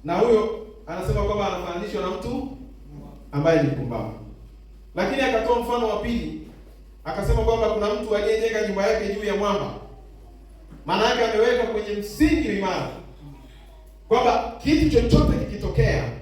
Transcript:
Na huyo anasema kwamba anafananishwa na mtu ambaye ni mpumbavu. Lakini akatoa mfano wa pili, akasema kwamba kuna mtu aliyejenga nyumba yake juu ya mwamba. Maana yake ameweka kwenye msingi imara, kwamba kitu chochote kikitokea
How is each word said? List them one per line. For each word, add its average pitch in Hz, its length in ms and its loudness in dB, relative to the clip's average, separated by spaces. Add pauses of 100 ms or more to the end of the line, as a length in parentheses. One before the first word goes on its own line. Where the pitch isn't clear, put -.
Na 170 140 0
huyo 220 480 2 (200)
anasema 185 380 -2
kwamba 196 320 -2
anafananishwa 185 460 -6
na 190 80 -4
mtu 240 380 -6 (840)
ambaye 151 300 4
ni 139 60 2
mpumbavu. 117 440 -6 (840)
Lakini 269 280 0
akatoa 240 380 2
mfano 233 280 0
wa 208 80 0
pili, - 440 -4 (640)
akasema 180 380 0
kwamba 220 280 2
kuna 208 240 0
mtu 208 220 -2
aliyejenga 214 520 0
nyumba 196 180 0
yake 214 280 0
juu 202 100 -6
ya 196 120 0
mwamba. 202 380 -2 (1120)
Maana 190 220 2
yake 240 160 2
ameweka 233 420 2
kwenye 208 340 -4
msingi - 480 2 (100)
imara, 147 320 -4 (1200)
kwamba - 440 2 (100)
kitu 302 280 4
chochote - 480 4
kikitokea - 680 0 (180)